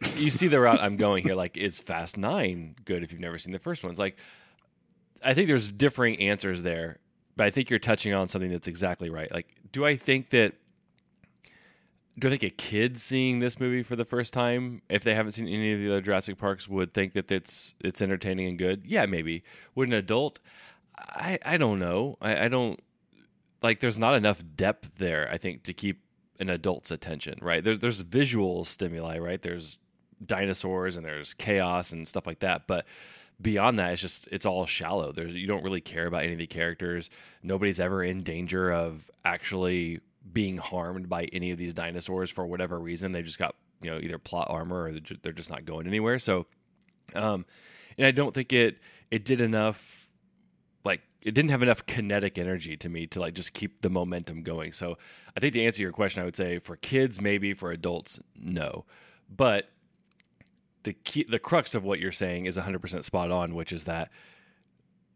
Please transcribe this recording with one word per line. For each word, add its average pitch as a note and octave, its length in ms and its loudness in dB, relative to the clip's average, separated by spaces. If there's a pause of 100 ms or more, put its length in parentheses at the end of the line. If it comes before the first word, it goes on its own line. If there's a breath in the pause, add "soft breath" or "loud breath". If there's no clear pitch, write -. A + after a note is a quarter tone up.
(180)
you D3+ 140 4
see F3+ 160 4
the D3 120 8
route A#2 220 8
I'm G2+ 160 2
going G2+ 260 4
here. G2 120 2
Like, F2+ 220 -2
is F#2 220 -2
Fast E2+ 380 -4
Nine F#2+ 580 -2 (100)
good F2 180 -2
if D#2+ 80 -10
you've E2 100 -12
never E2+ 160 -6
seen F2+ 160 -10
the F#2+ 60 -8
first E3+ 240 -6
ones? F2 160 -8
Like, G2 180 -2 (1040 loud breath)
I C3 120 4
think F3+ 120 6
there's A2+ 240 4
differing A#2+ 480 4
answers F#2+ 440 0
there, E2 340 -4 (380)
but G#2+ 100 4
I G2+ 60 4
think B2+ 180 0
you're A#2+ 80 4
touching G#2+ 340 2
on F#2+ 160 2
something F#2 220 -2
that's F2 180 -4
exactly F2 440 -4
right. D#2+ 200 -8
Like, - 220 -8 (180)
do C#3 140 -2
I D3 100 4
think C3 360 0
that, A2+ 240 6 (1600 soft breath)
do A#2+ 100 2
I C3 40 6
think C3+ 120 0
a F#2+ 60 0
kid A#2+ 480 0
seeing B2+ 400 2
this A#2+ 220 0
movie B2+ 240 0
for B2 120 -4
the A#2 80 -2
first A#2+ 300 -2
time, B2 560 0
if G2 140 2
they A2+ 100 4
haven't G#2+ 200 2
seen A2 140 -4
any G#2+ 260 0
of G#2 60 0
the G2+ 120 -2
other G2 100 2
Jurassic F#2+ 380 0
Parks, G2 280 -2
would F#2+ 280 0
think G2 180 0
that G2 180 -2
it's, - 480 -2
it's - 220 -2
entertaining F#2+ 460 0
and F2 100 -4
good? F#2 280 0
Yeah, F3 200 2
maybe. E2 380 -2 (320 loud breath)
Would C3 140 2
an A#2+ 40 2
adult? A2 460 0 (580 loud breath)
I, - 480 -4
I E3 120 2
don't A2+ 200 4
know. F#2+ 420 0
I, G#2 260 2
I - 20 2
don't, A#2+ 320 0 (840)
like, A#2 180 4
there's A2 200 2
not A#2+ 160 6
enough G#2 260 4 (140)
depth F#2+ 420 0
there, D#2+ 340 0
I E2+ 60 -2
think, E2+ 280 -6
to F2+ 80 -8
keep G2 280 -4 (380)
an F#2+ 100 -2
adult's F2 400 -2
attention, - 540 -8
right? E2 200 2
There, A2 140 4
there's G#2+ 220 0
visual F#2+ 640 2
stimuli, E2 540 -4
right? F2 220 -4
There's E2+ 360 -10 (480)
dinosaurs F#2 720 0
and E2 80 -10
there's D2+ 300 -8
chaos F2+ 560 2
and E2 160 -8
stuff - 180 -6
like E2 140 -8
that, F2 280 0
but F2+ 180 0 (560 loud breath)
beyond G#2+ 380 4
that, F2+ 140 2
it's F2 80 -4
just, - 300 -8
it's G2 140 -4
all F#2 220 2
shallow. E2+ 440 -2
There's, E2+ 220 -8
you F2+ 140 -6
don't G2 160 0
really F#2+ 180 -2
care E2+ 240 -6
about E2+ 180 -2
any E2+ 100 -2
of E2 60 -6
the E2+ 60 -6
characters. E2+ 640 -4 (320 loud breath)
Nobody's F#2+ 380 0
ever F#2 240 0
in F#2 180 -2
danger F2 500 -2
of E2 380 -2 (160)
actually F2 760 -2 (300)
being F#2+ 260 -2
harmed F2+ 520 -6
by F2 140 -2 (100)
any F2+ 160 -4
of F2 80 -4
these F2 160 -6
dinosaurs F2 560 -4
for F#2 160 -6
whatever F2 340 -4
reason. E2+ 320 -6
They've F2 140 -6
just D#2+ 140 -10
got, D#2+ 160 -2 (260)
you E2+ 80 -8
know, D#2+ 80 -4
either D#2+ 220 -6
plot - 320 -4
armor E2+ 320 -4
or D#2+ 80 -4
they're D#2 80 -8
ju-, D#2 240 -12
they're E2 100 -6
just E2 160 -12
not D2+ 160 -10
going D#2+ 220 -6
anywhere. A2 320 0
So, F#2 260 0 (720)
um, G2+ 300 0 (520 loud breath)
and C3+ 80 4
I C3+ 60 8
don't C3 240 2
think C3 180 0
it, A#2+ 240 6 (320 loud breath)
it G#2+ 160 0
did B2+ 160 4
enough, A2 640 0 (800)
like, F#2+ 160 2 (220)
it G#2+ 100 -2
didn't D3 160 6
have C3 140 4
enough A#2+ 240 4
kinetic G2+ 500 0
energy F2 400 -2
to F2 120 -8
me E2 180 -6
to, F#2+ 120 -6
like, E2+ 140 -2
just F2 200 -8
keep - 280 -8
the F#2 80 2
momentum F2 540 -2
going. E2 280 -6
So E2+ 280 -6 (360 loud breath)
I - 40 -4
think C#3+ 140 2
to A2+ 100 2
answer G#2+ 180 2
your F#2 100 -2
question, F#2+ 300 0
I F2 40 -4
would F2 100 -6
say F2 240 -2
for - 160 -12
kids, C3 440 0
maybe, G2+ 360 2
for F2 160 -6
adults, E2+ 480 -4 (160)
no. E2 500 -6 (500 soft breath)
But G#2 340 4 (1120)
the G2+ 100 -4
key, - 300 -2
the A#2 160 0
crux - 360 2
of G2+ 80 -2
what G2 160 0
you're F#2 120 -2
saying F2+ 360 -2
is F2+ 100 -2
a F2 60 -4
hundred F#2 180 -4
percent E2+ 240 -6
spot F2 240 0
on, F2 240 0
which E2+ 180 -6
is D#2+ 120 -8
that E2 260 -4 (1080 soft breath)